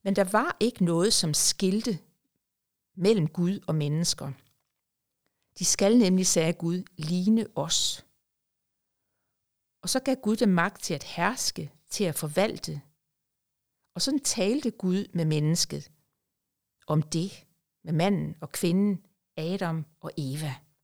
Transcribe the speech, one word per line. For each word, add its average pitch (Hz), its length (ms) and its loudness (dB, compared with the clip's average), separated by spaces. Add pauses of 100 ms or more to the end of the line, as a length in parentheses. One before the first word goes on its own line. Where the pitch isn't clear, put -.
Men 190 120 0
der 202 80 2
var 214 360 0
ikke 226 260 0
noget, 170 280 2
som 156 200 0
skilte 196 640 0 (920)
mellem 185 340 2
Gud 180 400 0
og 156 80 0
mennesker. 147 560 -2 (1300)
"De 175 60 -6
skal 208 320 4
nemlig," 185 300 6
sagde 165 260 2
Gud, 170 300 -4 (140)
"ligne 180 580 0
os." - 500 -2 (1800)
Og 180 80 -8
så 262 100 0
gav 262 160 0
Gud 226 200 -2
dem 220 140 2
magt 180 340 0
til - 100 -6
at 143 100 -6
herske, 170 720 -4 (160)
til - 140 -4
at 170 120 -2
forvalte. 156 680 -2 (1120)
Og 185 80 -6
sådan 269 220 0
talte 233 480 0
Gud 190 420 -2
med 165 120 0
mennesket 151 680 0 (960)
om 156 140 2
det, 165 460 -6 (360)
med 165 100 -4
manden 160 480 0
og 147 100 -14
kvinden, 190 540 0 (320)
Adam 160 480 -4 (140)
og - 180 -12
Eva. 143 380 -6 (280)